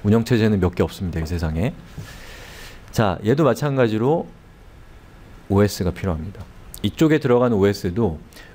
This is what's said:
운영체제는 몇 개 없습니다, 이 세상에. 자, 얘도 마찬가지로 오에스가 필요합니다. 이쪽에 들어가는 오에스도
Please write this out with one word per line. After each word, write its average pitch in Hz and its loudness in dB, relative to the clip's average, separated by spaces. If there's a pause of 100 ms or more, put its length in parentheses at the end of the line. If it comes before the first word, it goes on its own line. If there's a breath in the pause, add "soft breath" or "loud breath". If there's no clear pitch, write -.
운영체제는 110 2
몇 87 2
개 - 0
없습니다, 85 -4
이 80 -4
세상에. 82 -2 (1160 loud breath)
자, 98 0
얘도 143 2
마찬가지로 131 2 (1200)
오에스가 98 2
필요합니다. 87 -6 (380)
이쪽에 156 2
들어가는 123 2
오에스도 98 0 (360 loud breath)